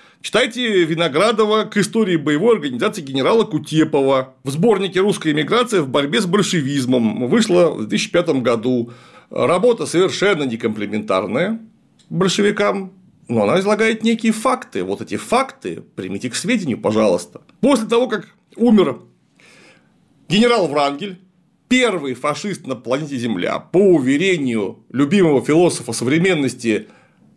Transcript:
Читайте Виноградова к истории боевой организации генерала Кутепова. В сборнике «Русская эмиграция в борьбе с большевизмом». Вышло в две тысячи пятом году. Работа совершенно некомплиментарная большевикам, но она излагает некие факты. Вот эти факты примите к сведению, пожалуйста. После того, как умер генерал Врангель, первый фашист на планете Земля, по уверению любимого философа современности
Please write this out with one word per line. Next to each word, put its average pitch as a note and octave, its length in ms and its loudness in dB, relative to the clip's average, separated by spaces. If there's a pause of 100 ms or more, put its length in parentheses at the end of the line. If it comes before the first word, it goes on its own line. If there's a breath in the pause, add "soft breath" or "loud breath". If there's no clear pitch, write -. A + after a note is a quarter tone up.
(220 soft breath)
Читайте A3+ 640 0
Виноградова G3+ 800 0
к G#3+ 120 -8
истории G3+ 380 0
боевой D#3 400 2
организации E3+ 460 -4
генерала C#3 420 0
Кутепова. D3 1000 0
В C#3+ 60 -8
сборнике F#3 520 0
«Русская F#3+ 300 0
эмиграция F#3+ 500 0
в C3+ 80 -4
борьбе C#3+ 320 0
с F#3 40 -2
большевизмом». C3 1000 0
Вышло F3 440 4
в - 80 -6
две A2 180 -4
тысячи - 120 -6
пятом E3 320 0
году. A#2+ 500 0 (380 loud breath)
Работа F3 560 0
совершенно F3 580 2
некомплиментарная G#2+ 1160 -2 (500)
большевикам, G3 840 0 (340)
но A#2 160 0
она B2+ 160 2
излагает G#3+ 420 0
некие A3+ 300 2
факты. A3 520 -4
Вот G2 180 -6
эти G#2+ 160 -6
факты A3 640 -4 (120)
примите G2+ 340 -8
к - 60 -8
сведению, F3 440 -2
пожалуйста. G#2+ 640 0 (180)
После A#3 260 2
того, A#3 220 0
как G3+ 220 -8 (260)
умер G#3 440 4 (1300 soft breath)
генерал A3 380 4
Врангель, C#3+ 520 -2 (480)
первый F#3+ 460 0
фашист D3 520 -6
на C3 100 -6
планете C3+ 420 -6
Земля, G#2+ 420 -4
по - 180 -4
уверению C#3+ 1120 2
любимого C#3+ 540 2
философа D3+ 480 2
современности B2+ 960 0 (500 soft breath)